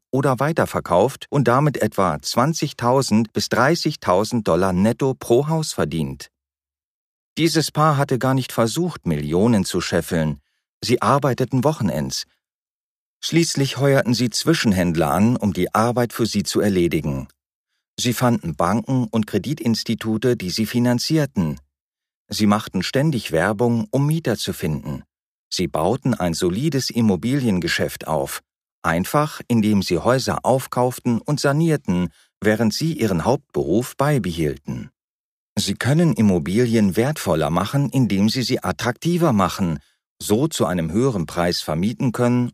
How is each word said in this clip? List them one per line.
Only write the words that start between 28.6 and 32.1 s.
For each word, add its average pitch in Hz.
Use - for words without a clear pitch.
einfach 92
indem 107
sie 87
Häuser 110
aufkauften 123
und 143
sanierten, 139